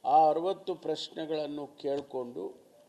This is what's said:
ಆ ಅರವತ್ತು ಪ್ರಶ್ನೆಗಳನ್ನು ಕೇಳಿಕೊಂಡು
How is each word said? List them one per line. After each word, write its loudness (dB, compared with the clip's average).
ಆ 8
ಅರವತ್ತು -2
ಪ್ರಶ್ನೆಗಳನ್ನು -6
ಕೇಳಿಕೊಂಡು -6